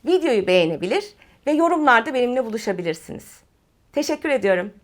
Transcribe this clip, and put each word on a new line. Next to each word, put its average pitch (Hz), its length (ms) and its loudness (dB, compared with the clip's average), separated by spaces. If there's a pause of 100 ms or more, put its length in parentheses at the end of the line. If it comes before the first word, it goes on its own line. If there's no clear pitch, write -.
videoyu 285 420 0
beğenebilir 180 560 0 (440)
ve 285 40 0
yorumlarda 302 640 2
benimle 247 320 0
buluşabilirsiniz. 185 920 -8 (540)
Teşekkür 294 360 -2
ediyorum. 202 420 0 (120)